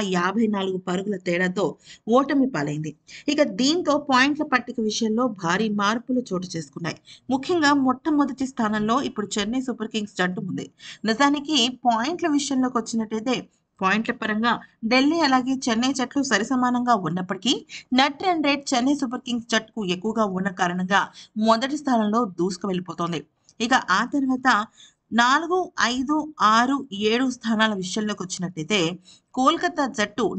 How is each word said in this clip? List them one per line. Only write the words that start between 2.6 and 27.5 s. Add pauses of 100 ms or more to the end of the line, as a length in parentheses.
ఇక (120)
దీంతో
పాయింట్ల
పట్టిక
విషయంలో (100)
భారీ
మార్పులు
చోటు
చేసుకున్నాయి. (300)
ముఖ్యంగా
మొట్టమొదటి
స్థానంలో
ఇప్పుడు
చెన్నై
సూపర్
కింగ్స్
జట్టు
ఉంది. (380)
నిజానికి (240)
పాయింట్ల
విషయంలోకి
వచ్చినట్టయితే (440)
పాయింట్ల
పరంగా (340)
ఢిల్లీ
అలాగే
చెన్నై
జట్లు
సరిసమానంగా
ఉన్నప్పటికీ (400)
నెట్
రన్
రేట్
చెన్నై
సూపర్
కింగ్స్
జట్టుకు
ఎక్కువగా
ఉన్న
కారణంగా (380)
మొదటి
స్థానంలో (120)
దూసుకు
వెళ్ళిపోతోంది. (400)
ఇక (160)
ఆ
తర్వాత (640)
నాలుగు, (260)
ఐదు, (280)
ఆరు, (280)
ఏడు
స్థానాల